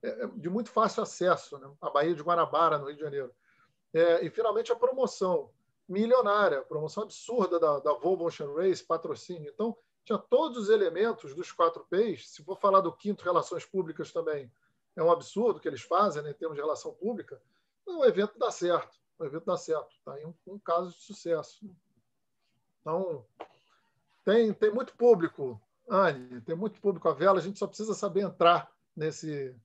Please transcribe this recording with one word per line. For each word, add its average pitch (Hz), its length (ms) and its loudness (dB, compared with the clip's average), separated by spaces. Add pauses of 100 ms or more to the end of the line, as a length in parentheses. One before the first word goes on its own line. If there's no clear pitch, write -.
É, 113 240 -8
é - 20 -6
de 170 220 -10
muito 214 200 -4
fácil 220 340 0
acesso, - 540 0
né, 135 120 -18 (120)
à 170 80 -6
Baía 156 240 2
de 151 80 -6
Guanabara, 160 560 2
no 143 80 -4
Rio 147 100 -10
de 147 60 -12
Janeiro. 139 300 -6 (600)
É, 170 320 4
e, 156 40 -4
finalmente, 226 420 0
a 233 40 2
promoção 226 760 0 (380)
milionária, 208 760 2
promoção 156 420 -8
absurda 196 560 -2
da, 151 200 2
da 147 140 0
Volvo 170 320 0
Ocean 151 280 -6
Race, 180 300 0
patrocínio. 160 720 -6
Então, 220 220 -4 (300)
tinha 214 120 -2
todos 247 460 0
os 196 60 -4
elementos 196 680 2
dos 170 160 -10
quatro 170 380 0
P's. 185 400 -2
Se - 140 -20
for 185 140 -10
falar 196 240 4
do 175 100 -4
quinto, - 320 -8
relações 175 420 -2
públicas 160 460 -6
também, 151 400 -4 (440)
é 170 80 -2
um 170 80 6
absurdo 190 480 0
que - 80 -6
eles 139 140 -8
fazem, 156 400 0
né, 147 100 -10
em - 20 -12
termos 156 220 -8
de 143 60 -6
relação 151 320 -6
pública. 190 480 -8 (440)
Mas 359 100 -10
o 294 100 2
evento 202 340 2
dá 233 100 0
certo, - 480 -2 (220)
o 165 60 -8
evento 139 200 -10
dá 180 120 -2
certo. 156 380 -6 (100)
Tá 139 80 -14
aí 147 120 -14
um, 165 80 -14 (140)
um 190 100 -16
caso 175 340 -2
de - 100 -20
sucesso. - 580 -6 (1200)
Então, 160 440 -6 (960)
tem, 220 300 4
tem 214 180 2
muito 247 240 -6
público, 165 680 4 (280)
Anne, 131 520 2
tem 160 140 -6
muito 208 240 -6
público 180 300 0
à 156 40 2
vela, 185 260 4
a - 20 -4
gente 196 180 -8
só 202 80 -4
precisa 208 260 -6
saber 190 280 -2
entrar 170 500 4 (240)
nesse 151 580 -6 (120)